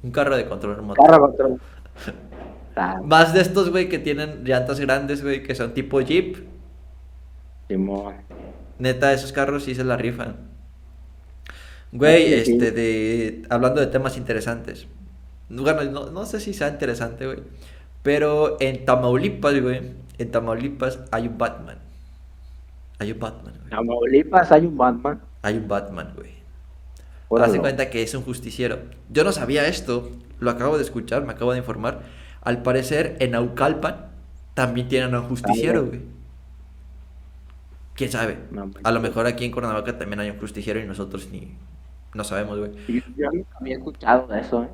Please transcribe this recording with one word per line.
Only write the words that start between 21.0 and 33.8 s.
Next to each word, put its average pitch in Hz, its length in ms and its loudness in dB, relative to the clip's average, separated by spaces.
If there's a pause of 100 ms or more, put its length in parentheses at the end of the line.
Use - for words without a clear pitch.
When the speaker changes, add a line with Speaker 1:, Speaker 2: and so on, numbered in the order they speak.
Speaker 1:
hay 117 160 -2
un 113 100 -6
Batman. - 400 -4 (1200)
Hay 104 140 -6
un - 60 -10
Batman, - 380 -10
güey. - 120 -18
Speaker 2:
¿Tamaulipas 123 800 4
hay 160 140 10
un 156 120 -2
Batman? 127 440 2 (200)
Speaker 1:
Hay 104 140 0
un 104 140 -4
Batman, 101 480 -6
güey. - 140 -18 (1000)
Speaker 2:
Órale. 117 180 6
Speaker 1:
Haz 107 60 6
de 90 80 4
cuenta 131 280 0
que 113 140 -2
es 107 100 -4
un 127 100 -4
justiciero. 120 560 -4 (300)
Yo 143 140 4
no 196 80 4
sabía 143 340 0
esto, 123 440 -2 (320)
lo 120 100 0
acabo 123 240 0
de 143 80 2
escuchar, 123 400 -4
me 120 80 -8
acabo 123 220 0
de 127 60 -2
informar. 120 420 -6 (400)
Al 123 220 -2
parecer, 131 580 0
en 123 100 0
Naucalpan 131 760 -2 (480)